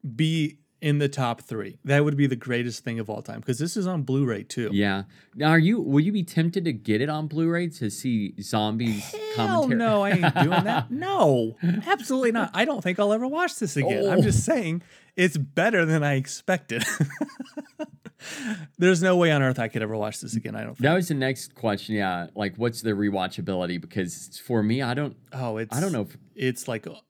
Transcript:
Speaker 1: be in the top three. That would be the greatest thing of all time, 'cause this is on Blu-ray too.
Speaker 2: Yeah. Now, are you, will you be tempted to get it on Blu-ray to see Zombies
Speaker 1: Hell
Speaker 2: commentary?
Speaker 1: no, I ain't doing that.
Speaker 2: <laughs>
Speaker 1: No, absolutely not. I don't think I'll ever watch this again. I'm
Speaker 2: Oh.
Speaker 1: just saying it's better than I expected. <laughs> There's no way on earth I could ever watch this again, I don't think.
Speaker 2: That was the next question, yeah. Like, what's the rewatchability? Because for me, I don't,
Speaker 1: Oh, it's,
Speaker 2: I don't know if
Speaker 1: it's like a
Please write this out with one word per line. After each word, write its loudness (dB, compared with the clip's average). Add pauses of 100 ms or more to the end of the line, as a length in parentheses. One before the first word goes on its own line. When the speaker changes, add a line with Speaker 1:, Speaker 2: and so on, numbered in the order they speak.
(140)
Speaker 1:
be 0 (240)
in 2
the 2
top -2
three. -8
That 4
would 2
be 4
the 2
greatest -4
thing -4
of -6
all -6
time, -12
'cause -4
this -4
is -2
on -2
Blu-ray 0
too. -4
Speaker 2:
Yeah. 2 (320)
Now, 2
are 8
you, 4
will 2
you 2
be 0
tempted 0
to -2
get 0
it -2
on -4
Blu-ray 0
to -4
see -2
Zombies -2 (320)
Speaker 1:
Hell 2
Speaker 2:
commentary? 2
Speaker 1:
no, 2
I 0
ain't 2
doing 2
that. -2
Speaker 2:
<laughs> -
Speaker 1:
No, 2 (320)
absolutely 0
not. 0
I 2
don't -2
think -2
I'll 2
ever 0
watch -2
this -4
again. 2
I'm 6
Speaker 2:
Oh. 8
Speaker 1:
just 4
saying 2 (360)
it's 4
better 2
than 4
I 2
expected. -2
<laughs> -4 (1800)
There's 4
no 4
way 6
on 4
earth 2
I -2
could -2
ever -4
watch -4
this -10
again, -6
I -6
don't -8
think. -12
Speaker 2:
That 4
was 0
the -2
next -2
question, -2
yeah. -2
Like, -4
what's -2
the 0
rewatchability? -2
Because -6
for 2
me, 0
I -2
don't, -4 (160)
Speaker 1:
Oh, -4
it's, -6
Speaker 2:
I 0
don't 0
know -2
if -10 (180)
Speaker 1:
it's -4
like -6
a -14 (140)